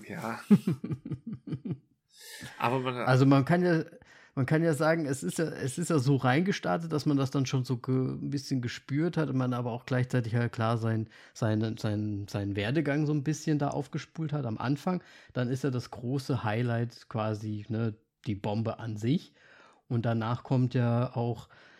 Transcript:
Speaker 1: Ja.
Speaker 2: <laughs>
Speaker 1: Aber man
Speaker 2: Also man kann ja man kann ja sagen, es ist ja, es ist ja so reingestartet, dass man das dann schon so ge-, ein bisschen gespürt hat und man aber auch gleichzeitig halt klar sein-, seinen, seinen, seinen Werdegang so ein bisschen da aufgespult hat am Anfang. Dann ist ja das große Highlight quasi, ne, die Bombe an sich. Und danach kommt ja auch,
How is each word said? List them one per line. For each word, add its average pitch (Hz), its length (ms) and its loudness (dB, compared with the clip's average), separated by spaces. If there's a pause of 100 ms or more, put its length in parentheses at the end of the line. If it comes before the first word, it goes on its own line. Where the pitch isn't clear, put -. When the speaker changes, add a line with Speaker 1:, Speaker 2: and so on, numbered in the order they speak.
Speaker 1:
Ja. 113 340 -8 (100)
Speaker 2:
<laughs> - 1200 0 (840)
Speaker 1:
Aber 127 220 0
man 127 160 -4
Speaker 2:
Also 127 280 6
man 135 220 6
kann 180 180 4
ja 165 200 2 (520)
man 131 100 0
kann 160 180 2
ja 165 100 4
sagen, 160 320 2
es 131 160 -2
ist 175 160 -4
ja, 170 60 0
es 127 340 -4
ist 175 120 -4
ja 165 100 4
so 135 160 4
reingestartet, 170 760 2
dass 147 140 0
man 147 100 4
das 135 140 0
dann 135 160 0
schon 127 180 0
so 127 120 -2
ge-, 127 180 -4
ein 135 360 -2
bisschen 139 320 -2
gespürt 147 540 -4
hat 156 120 0
und 131 80 -2
man 127 180 0
aber 120 160 -2
auch 117 160 -8
gleichzeitig 123 480 0
halt 120 180 2
klar 113 240 2
sein-, 113 320 0 (260)
seinen, 110 420 2
seinen, 104 500 -2
seinen 101 300 -4
Werdegang 143 500 0
so 151 60 0
ein 151 100 0
bisschen 151 380 0
da 143 80 0
aufgespult 143 640 -6
hat 147 120 -2
am 110 140 -4
Anfang. 175 440 -2 (320)
Dann 123 140 0
ist 131 140 -2
ja 143 80 0
das 123 220 -4
große 131 500 -4
Highlight 117 680 -2
quasi, 107 600 -4
ne, 110 260 -2 (320)
die 107 80 -2
Bombe 107 460 -4
an 110 160 -8
sich. 117 360 0 (560)
Und 117 160 0
danach 117 380 0
kommt 127 320 2
ja 120 400 2
auch, 120 340 -4 (320)